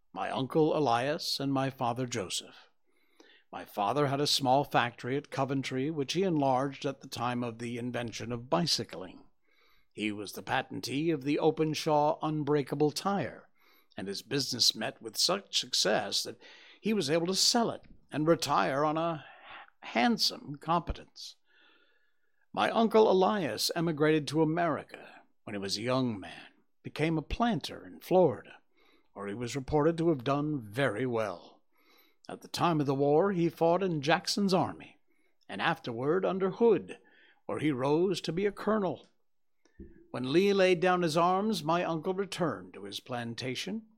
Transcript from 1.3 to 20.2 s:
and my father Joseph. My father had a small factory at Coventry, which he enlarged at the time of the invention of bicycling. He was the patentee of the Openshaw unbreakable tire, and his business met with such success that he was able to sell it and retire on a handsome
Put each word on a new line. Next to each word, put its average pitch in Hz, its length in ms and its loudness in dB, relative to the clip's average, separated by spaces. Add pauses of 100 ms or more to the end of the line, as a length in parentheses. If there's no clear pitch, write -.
and 139 120 -2
my 135 160 0
father 127 380 -2
Joseph. - 640 -8 (800)
My - 140 -10
father 127 420 0
had 139 140 0
a 147 60 0
small 135 360 4
factory 123 540 0
at 143 140 -6
Coventry, 135 600 -2
which 143 220 -4
he 175 100 0
enlarged 139 640 0
at 139 140 -6
the - 80 -18
time 120 340 -4
of 113 160 -8
the 120 180 -8
invention 120 540 -6
of 120 180 -8
bicycling. 165 760 -2 (720)
He 104 160 -2
was 101 200 -10
the 101 100 -12
patentee 131 680 -4
of 160 140 -4
the 143 140 -2
Openshaw 156 800 0
unbreakable 147 720 0
tire, 165 540 -4 (520)
and 95 100 -8
his 98 140 -6
business 131 540 0
met 117 260 -6
with 113 160 -12
such - 420 0
success 127 640 0
that 113 140 -10 (400)
he 208 140 -2
was 175 160 0
able 165 200 0
to 190 60 -2
sell 208 360 4
it - 100 -8 (320)
and 156 160 0
retire 151 560 2
on 156 140 0
a 165 260 -4 (560)
handsome - 800 0